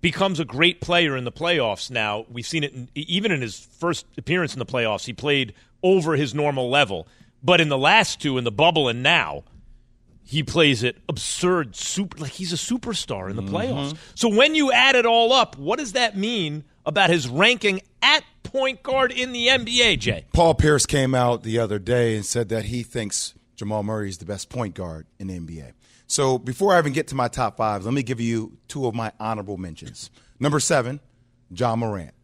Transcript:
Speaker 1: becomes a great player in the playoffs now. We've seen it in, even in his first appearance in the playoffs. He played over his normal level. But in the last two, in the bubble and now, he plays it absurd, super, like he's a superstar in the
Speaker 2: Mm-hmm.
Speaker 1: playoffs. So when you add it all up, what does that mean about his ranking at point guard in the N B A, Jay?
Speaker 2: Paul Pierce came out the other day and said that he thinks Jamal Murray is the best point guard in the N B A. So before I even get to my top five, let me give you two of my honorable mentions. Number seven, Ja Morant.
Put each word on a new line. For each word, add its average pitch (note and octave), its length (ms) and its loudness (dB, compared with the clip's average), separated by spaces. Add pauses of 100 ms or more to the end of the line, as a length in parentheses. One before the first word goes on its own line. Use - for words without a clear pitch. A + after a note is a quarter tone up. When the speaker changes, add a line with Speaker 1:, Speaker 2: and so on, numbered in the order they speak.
Speaker 1:
becomes F3+ 380 0
a D#3+ 60 -2
great D#3+ 340 0
player E3+ 380 0
in B2+ 80 -6
the A#2+ 60 -6
playoffs C#3+ 600 -2
now. A2 380 -4
We've A#2 160 -12
seen D#3+ 180 -2
it C#3+ 100 -6
in, B2+ 220 -14
even F3+ 360 -2
in C#3+ 100 0
his A2 180 -8
first - 460 -6 (120)
appearance D#3+ 360 -2
in B2+ 60 -10
the A2+ 60 -6
playoffs. A2 400 -2
He B2 80 -10
played C3+ 400 -2 (300)
over F3+ 320 4
his C#3 180 0
normal C#3 360 -2
level. G#2+ 380 2 (360)
But E3+ 180 4
in D#3 80 2
the C#3 80 0
last F3 440 4
two, C3+ 160 0
in B2 80 -4
the A#2 60 -2
bubble D3+ 360 4
and A#2+ 160 -2
now, A2+ 400 0 (800)
he D3+ 200 -4
plays C#3 400 2
it B2 140 -2 (120)
absurd, D#3+ 680 -2
super, - 440 -6
like C#3 120 -8
he's F3+ 220 -8
a D#3+ 40 -4
superstar D#3 720 -6
in G2+ 60 -6
the A2+ 60 -6
Speaker 2:
Mm-hmm. G2 140 -4
Speaker 1:
playoffs. D#3 420 -4 (180)
So A#3 140 2
when C4 260 6
you C#4+ 160 2
add B3+ 240 4
it A#3+ 100 4
all A#3 280 4
up, A#3+ 240 2
what D#3+ 220 -4
does A#3+ 140 -8
that A#3 220 0
mean F#3+ 480 -4 (220)
about F#3 240 4
his D#3+ 180 2
ranking F#3+ 540 2 (200)
at C#4+ 220 4 (200)
point C4 400 -4
guard C4+ 280 0
in B3+ 220 -4
the A#3+ 160 0
N C4 160 2
B A#3+ 160 2
A, G#3+ 140 4
Jay? A2+ 380 -2
Speaker 2:
Paul E3 200 6
Pierce D3 320 4
came C3 300 2
out B2 280 2
the A2+ 160 -2
other G#2 200 0
day A#2 360 2
and G#2 100 -4
said A#2 240 -2
that G#2+ 160 -2
he A#2+ 180 -6
thinks - 500 -6 (220)
Jamal G#2+ 280 -4
Murray G#2+ 260 -4
is F2+ 100 -12
the F2 60 -14
best G2 240 -10
point A2 260 -6
guard E2 320 -10 (100)
in G2 100 -10
the F#2 80 -8
N E2+ 100 -10
B D#2+ 140 -14
A. C2 140 -20 (320)
So C3 320 0
before B2+ 380 0
I F3 40 8
even D3+ 140 2
get D3 160 -2
to C3+ 60 -8
my B2+ 120 0
top A2+ 300 -4
five, G#2 280 -2
let A#2 80 -2
me C#3 100 0
give A#2 160 -6
you A#2 380 -2 (100)
two C3+ 200 -6
of A2+ 80 -2
my A2+ 240 -6
honorable G#2+ 380 -6
mentions. - 520 -14 (300)
Number C#3+ 200 2
seven, C3+ 400 0 (520)
Ja A2+ 240 0
Morant. G#2 380 -4 (100)